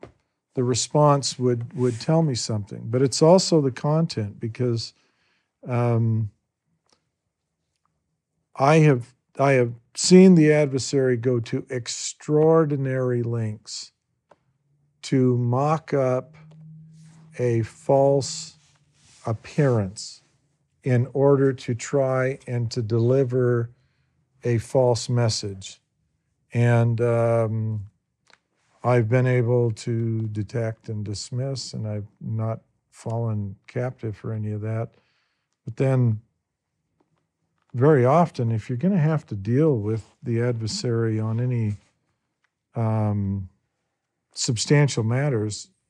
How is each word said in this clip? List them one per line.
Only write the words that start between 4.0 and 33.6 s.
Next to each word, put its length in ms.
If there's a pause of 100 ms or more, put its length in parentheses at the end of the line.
because, 520 (760)
um, 640 (2250)
I 200
have, 380 (220)
I 160
have 200 (220)
seen 420
the 160
adversary 640
go 240
to 300
extraordinary 1500
lengths 640 (1120)
to 340
mock 560
up 440 (1000)
a 260
false 920 (720)
appearance 960 (640)
in 300
order 380
to 220
try 720
and 240
to 100
deliver 880 (760)
a 140
false 500
message. 720 (720)
And, 480
um, 880 (960)
I've 240
been 180
able 440
to 580
detect 640
and 140
dismiss, 680
and 160
I've 180 (140)
not 400 (300)
fallen 640 (100)